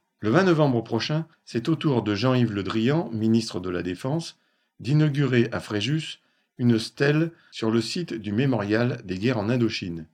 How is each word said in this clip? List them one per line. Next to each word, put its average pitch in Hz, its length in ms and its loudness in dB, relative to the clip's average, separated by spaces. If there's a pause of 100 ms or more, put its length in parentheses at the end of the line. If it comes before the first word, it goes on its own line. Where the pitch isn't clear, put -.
(200)
Le 104 100 0
vingt 170 140 4
novembre 151 380 4
prochain, 151 440 -4 (180)
c'est - 240 -4
au 165 60 2
tour 143 280 0
de 104 120 0
Jean-Yves 120 380 2
Le 101 100 -2
Drian, 113 480 0
ministre 110 480 0
de 90 120 -6
la 87 120 -4
Défense, 131 560 -6 (420)
d'inaugurer 135 720 2
à 92 80 -4
Fréjus 120 600 -4 (380)
une 120 200 4
stèle 147 540 0 (180)
sur 110 200 -2
le 117 100 4
site 170 340 -6
du 104 180 -8
mémorial 113 720 0
des 92 140 -6
guerres 113 200 0
en 101 100 -2
Indochine. 107 640 -2